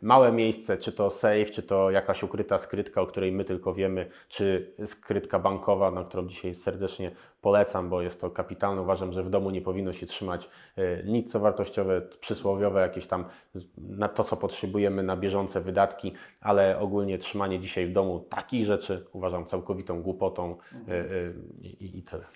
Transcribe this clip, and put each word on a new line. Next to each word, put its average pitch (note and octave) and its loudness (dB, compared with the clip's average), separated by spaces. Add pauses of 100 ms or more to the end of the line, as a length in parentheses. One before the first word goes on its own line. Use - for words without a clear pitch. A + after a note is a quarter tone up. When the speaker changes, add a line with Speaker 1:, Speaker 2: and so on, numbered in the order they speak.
Speaker 1:
Małe B2 10
miejsce, A2+ 2
czy - -4
to G2+ 2
safe, G#2+ 4
czy - -8
to F#2+ 4
jakaś F#2+ 0
ukryta G2 0
skrytka, - -4
o F2+ 2
której F#2+ -2
my F#2+ -2
tylko F#2 -4
wiemy, F#2+ -2 (220)
czy F#2+ 0 (140)
skrytka - -2
bankowa, F#2+ 2
na F2+ -6
którą F#2 -6
dzisiaj F2+ -8
serdecznie F#2 -4 (300)
polecam, G2+ 4
bo F2+ 0
jest F2 -6
to - -4
kapitalne. F#2+ -2
Uważam, F#2 0
że F#2 -4
w F#2 -4
domu G2 2
nie F#2 -4
powinno F#2 -4
się F2 -10
trzymać, F2 -6 (260)
e, F2+ -2
nic, A#2 -2
co G#2+ 2
wartościowe, G2 2 (180)
przysłowiowe, G2 0
jakieś F2+ 0
tam F2+ -2 (300)
z-, F#2 -10 (140)
na G2 -4
to, - 0
co - -2
potrzebujemy G2 0
na F#2 0
bieżące G2 0
wydatki, F#2+ 0 (280)
ale G2 6
ogólnie G2 0
trzymanie F#2+ -2
dzisiaj F#2 -4
w F2+ -4
domu F#2 2
takich - -4
rzeczy G2+ -2
uważam F2+ -4
całkowitą F2+ -4
głupotą, F2+ -2 (180)
Speaker 2:
Mhm. F2+ -4
Speaker 1:
e, E2+ -4
e, F2 -4 (300)
i, F#2 -16
i, F2+ -12
i F#2 -14
tyle. - -12 (120)